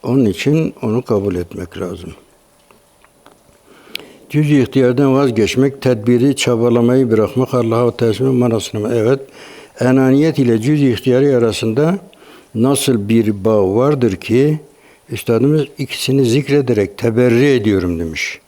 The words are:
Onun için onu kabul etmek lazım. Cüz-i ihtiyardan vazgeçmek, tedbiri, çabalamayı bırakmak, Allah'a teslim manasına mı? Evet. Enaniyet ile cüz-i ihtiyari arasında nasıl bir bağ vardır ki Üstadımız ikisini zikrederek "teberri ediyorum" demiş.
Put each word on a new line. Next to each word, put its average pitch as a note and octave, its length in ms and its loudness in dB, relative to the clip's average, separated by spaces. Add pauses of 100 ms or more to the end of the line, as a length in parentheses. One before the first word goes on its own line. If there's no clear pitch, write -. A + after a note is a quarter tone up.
Onun B2+ 220 2
için D3+ 560 0
onu A2+ 200 -2
kabul G2+ 340 -2
etmek F2+ 420 -10
lazım. F2 360 -12 (2250)
Cüz-i D3 320 2
ihtiyardan C3 540 2
vazgeçmek, C3 680 0
tedbiri, B2 540 2
çabalamayı A#2+ 760 2
bırakmak, A2 420 0
Allah'a A#2 440 0
teslim A#2+ 360 0
manasına A2+ 480 -2
mı? A2 140 -4
Evet. A#2+ 240 0 (600)
Enaniyet C3+ 600 2
ile A#2 220 2
cüz-i C#3+ 300 0
ihtiyari C3 460 0
arasında A#2 640 0 (560)
nasıl A#2 540 0
bir G#2+ 360 0
bağ G#2 300 2
vardır B2 400 0
ki C#3+ 440 0 (500)
Üstadımız C3 580 0 (100)
ikisini C3+ 480 -2
zikrederek C#3 720 0
"teberri A#2+ 480 2
ediyorum" G2+ 540 0
demiş. E2 480 -8